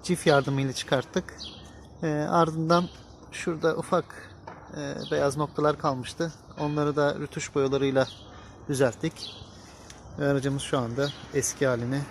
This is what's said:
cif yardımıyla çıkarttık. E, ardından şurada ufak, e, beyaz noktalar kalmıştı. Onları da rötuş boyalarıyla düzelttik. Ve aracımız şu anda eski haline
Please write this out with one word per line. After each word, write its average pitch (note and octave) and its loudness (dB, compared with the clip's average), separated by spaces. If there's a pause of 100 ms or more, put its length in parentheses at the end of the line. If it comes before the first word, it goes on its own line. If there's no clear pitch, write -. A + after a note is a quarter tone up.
cif - 0
yardımıyla C3+ 4
çıkarttık. - -2 (640)
E, E3 -2 (240)
ardından E3 4 (440)
şurada D#3+ 0
ufak, E3 0 (720)
e, C#3+ -6
beyaz C#3+ 2
noktalar D3+ 0
kalmıştı. C#3+ -2 (260)
Onları D3 0
da C#3+ 4
rötuş - -8
boyalarıyla C3+ 4 (600)
düzelttik. C#3 0 (840)
Ve C#3+ 2
aracımız C#3 2
şu - 0
anda B2 0 (260)
eski C#3 2
haline B2+ 0 (100)